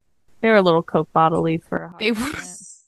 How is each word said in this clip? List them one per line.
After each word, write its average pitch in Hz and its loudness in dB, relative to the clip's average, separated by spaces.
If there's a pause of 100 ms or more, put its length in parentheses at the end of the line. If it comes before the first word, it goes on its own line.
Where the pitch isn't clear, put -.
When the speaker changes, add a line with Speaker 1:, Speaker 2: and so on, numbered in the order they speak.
(400)
Speaker 1:
They 226 0
were 220 6
a 196 6
little 170 4
Coke 156 -4
bottle-y 165 0 (100)
for 170 -8
a 165 -16
hot 180 -20
Speaker 2:
They 220 -2
were, 214 -4
Speaker 1:
minute. - -10 (300)